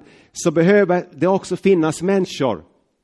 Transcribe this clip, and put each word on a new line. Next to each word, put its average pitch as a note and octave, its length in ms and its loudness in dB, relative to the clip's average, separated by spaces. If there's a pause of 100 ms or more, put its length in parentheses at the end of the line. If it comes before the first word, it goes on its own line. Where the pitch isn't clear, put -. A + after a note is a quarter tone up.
(320)
så - 200 -4
behöver F3+ 640 2
det D3+ 140 -2
också F#3 300 -2
finnas E3 440 0
människor E3 600 -2 (400)